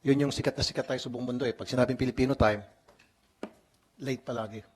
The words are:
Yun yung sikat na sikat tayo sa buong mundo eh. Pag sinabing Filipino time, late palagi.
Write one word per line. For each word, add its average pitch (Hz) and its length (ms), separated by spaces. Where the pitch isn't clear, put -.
Yun 139 240
yung - 20
sikat - 240
na 135 80
sikat - 240
tayo 131 140
sa - 80
buong 123 160
mundo 123 180
eh. 117 80
Pag - 160
sinabing 127 300
Filipino 131 400
time, 107 240
late 131 240
palagi. 110 380